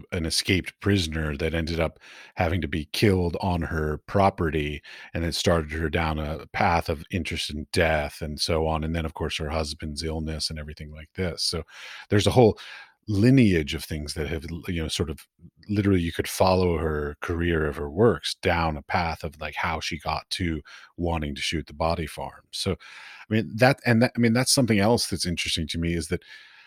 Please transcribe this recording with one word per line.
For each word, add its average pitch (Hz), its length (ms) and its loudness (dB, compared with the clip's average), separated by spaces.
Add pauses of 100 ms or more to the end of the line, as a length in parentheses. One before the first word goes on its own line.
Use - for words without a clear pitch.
(120)
an 82 160 -2
escaped - 520 -2
prisoner 80 580 0
that 80 180 -2
ended 82 240 -2
up 78 180 -2 (380)
having 87 260 0
to 76 60 -2
be 76 260 -4
killed 90 480 4
on 87 220 0
her 78 420 -2
property, 78 800 0 (320)
and 85 100 -2
it 82 80 -2
started 80 380 2
her 80 180 -4
down 80 300 0
a 76 340 -6
path 85 340 2
of 80 220 -4
interest 80 400 -4
in 73 240 -8
death 78 480 0
and 76 180 -8
so 80 280 0
on. 80 160 -2
And 80 120 -2
then, 82 100 -2
of 78 100 -10
course, 78 220 -6
her 78 120 -6
husband's 78 540 -6
illness 78 480 -4
and 78 80 -10
everything 76 320 -14
like 78 240 -18
this. 90 260 -4
So - 220 -4 (460)
there's 101 180 6
a 98 40 6
whole 110 280 8 (480)
lineage 101 680 6
of 73 80 -8
things 76 320 -8
that 78 120 -2
have, 78 180 -6 (220)
you 85 140 -2
know, 78 60 -4
sort 78 240 -2
of - 160 -12 (420)
literally 101 320 4
you 82 100 -2
could - 160 -4
follow 92 500 4
her 76 440 -2
career 82 460 0
of 71 100 -4
her 73 120 -6
works 92 520 2
down 85 360 0
a 71 60 -8
path 85 400 -2
of, 76 180 -10
like, 76 140 -8
how 78 240 -4
she - 180 -6
got 76 320 -6
to 82 320 -4 (340)
wanting 80 380 -4
to 69 80 -10
shoot 78 240 -4
the - 80 -18
body 80 340 -2
farm. 67 340 -12 (100)
So, - 200 -4
I - 640 -10
mean, 104 220 0
that, 127 300 4
and 113 160 4
that, 123 140 4
I - 40 0
mean, 117 140 4
that's 123 180 2
something 113 280 4
else 113 280 4
that's - 180 -4
interesting 85 420 -2
to - 100 -6
me 85 160 0
is 82 140 -4
that 85 160 -4 (440)